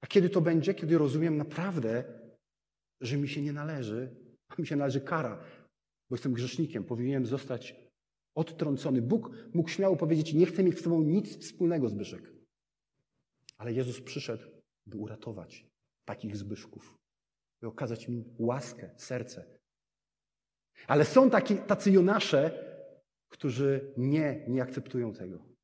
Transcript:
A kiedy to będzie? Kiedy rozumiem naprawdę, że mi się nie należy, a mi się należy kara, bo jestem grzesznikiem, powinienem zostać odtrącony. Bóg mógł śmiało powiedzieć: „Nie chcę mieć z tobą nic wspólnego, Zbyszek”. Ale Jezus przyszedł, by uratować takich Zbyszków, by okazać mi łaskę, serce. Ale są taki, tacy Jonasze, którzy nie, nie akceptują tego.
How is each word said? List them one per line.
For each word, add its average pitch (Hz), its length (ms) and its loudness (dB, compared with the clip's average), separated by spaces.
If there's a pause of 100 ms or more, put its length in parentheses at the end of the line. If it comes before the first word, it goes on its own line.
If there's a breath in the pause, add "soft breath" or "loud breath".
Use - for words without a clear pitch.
A - 60 -16
kiedy 180 240 6
to 185 100 4
będzie? 165 340 2
Kiedy 165 240 2
rozumiem 151 380 2
naprawdę, 147 680 -2 (960)
że 131 160 -4
mi 143 120 -2
się 143 140 -4
nie 147 100 -4
należy, 131 640 -6 (320)
a - 140 -6
mi 147 40 -2
się 147 100 -2
należy 139 240 2
kara, 131 440 -4 (680 loud breath)
bo 127 60 -4
jestem 131 160 -2
grzesznikiem, 123 520 -4
powinienem 127 420 -2
zostać 127 500 -6 (580)
odtrącony. 143 680 0
Bóg 175 280 0 (240 loud breath)
mógł 165 140 2
śmiało 190 280 2
powiedzieć: 156 380 2
„Nie 170 120 8
chcę 170 160 0
mieć 180 160 4
z - 40 -12
tobą 170 200 4
nic 160 360 2
wspólnego, 165 500 0
Zbyszek”. 101 440 -8 (1300)
Ale 117 140 -6
Jezus 123 280 -4
przyszedł, 123 420 -8 (440)
by 101 120 -12
uratować 104 680 -12 (380)
takich 104 320 -10
Zbyszków, - 600 -14 (640)
by 117 80 -10
okazać 113 400 -8
mi 120 160 -6 (140)
łaskę, 120 580 -4
serce. - 640 -10 (1300 loud breath)
Ale 147 180 6
są 262 260 8
taki, 214 260 4
tacy 202 340 2
Jonasze, 180 840 4 (540)
którzy 139 680 -2
nie, 143 520 0
nie 127 140 0
akceptują 123 500 -6
tego. 92 260 -12 (260)